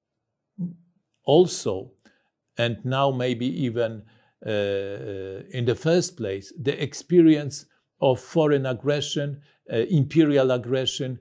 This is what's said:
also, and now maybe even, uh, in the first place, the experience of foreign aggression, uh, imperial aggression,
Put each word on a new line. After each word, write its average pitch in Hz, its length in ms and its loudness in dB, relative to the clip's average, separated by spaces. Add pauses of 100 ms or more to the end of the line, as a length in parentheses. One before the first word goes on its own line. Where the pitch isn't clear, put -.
(1200)
also, 131 640 2 (680)
and 120 280 -2
now 135 260 0
maybe 123 360 -4
even, 117 560 -4 (440)
uh, 101 1040 -6
in 123 160 -4
the 131 120 2
first - 380 0
place, 98 420 -6
the 135 240 -2
experience 156 840 2 (340)
of 131 180 2
foreign 147 460 0
aggression, 143 800 -4 (280)
uh, 113 60 -2 (140)
imperial 143 640 4
aggression, 127 680 -4